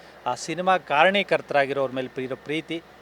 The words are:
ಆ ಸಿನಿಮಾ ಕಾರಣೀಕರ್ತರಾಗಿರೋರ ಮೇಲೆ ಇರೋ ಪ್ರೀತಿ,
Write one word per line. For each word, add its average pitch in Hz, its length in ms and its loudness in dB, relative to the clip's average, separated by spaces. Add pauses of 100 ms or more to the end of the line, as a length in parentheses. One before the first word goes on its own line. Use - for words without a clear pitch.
(260)
ಆ 123 100 -2
ಸಿನಿಮಾ 180 420 0
ಕಾರಣೀಕರ್ತರಾಗಿರೋರ 143 1120 2
ಮೇಲೆ 131 320 -6
ಇರೋ 127 120 -8
ಪ್ರೀತಿ, 160 480 -8 (180)